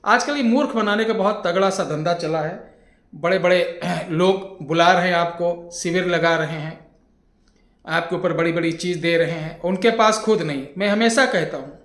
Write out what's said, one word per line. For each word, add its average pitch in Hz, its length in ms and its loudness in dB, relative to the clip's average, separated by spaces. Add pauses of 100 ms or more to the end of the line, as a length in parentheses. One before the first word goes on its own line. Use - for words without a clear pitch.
आजकल 233 300 2
ये 285 80 -2
मूर्ख 240 260 2
बनाने 214 360 0
का 220 80 0
बहुत 208 340 0
तगड़ा 190 220 2
सा 190 140 -2
धंधा 156 300 -2
चला 160 280 -2
है। 165 340 -8 (400)
बड़े-बड़े 175 680 0
<clears throat> 175 260 -6
लोग 185 480 0 (100)
बुला 170 240 4
रहे 180 160 2
हैं 180 80 2
आपको, 170 580 -2
शिविर 180 320 -2
लगा 165 300 2
रहे 156 240 -4
हैं, 156 280 -12 (1000)
आपके 170 280 -2
ऊपर 170 180 0
बड़ी-बड़ी 165 380 0
चीज़ 175 280 -4
दे 170 180 2
रहे 165 140 2
हैं, 160 300 -8
उनके 190 300 2
पास 220 280 2
खुद 214 220 2
नहीं। 143 260 -4 (100)
मैं 196 100 0
हमेशा 220 380 4
कहता 156 320 -2
हूँ 135 260 -14